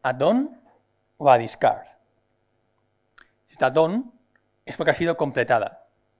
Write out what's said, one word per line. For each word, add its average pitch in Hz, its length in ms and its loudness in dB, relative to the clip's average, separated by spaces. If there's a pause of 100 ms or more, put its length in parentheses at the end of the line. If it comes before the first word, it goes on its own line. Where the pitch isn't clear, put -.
a 127 100 -2
done 196 360 0 (680)
o 147 120 4
a 123 80 8
discard. 117 480 -2 (1600)
Si - 60 -20
está 131 180 0
done, 160 340 0 (600)
es - 120 -16
porque 156 160 0
ha - 20 2
sido 165 220 -2
completada. 123 720 -4 (340)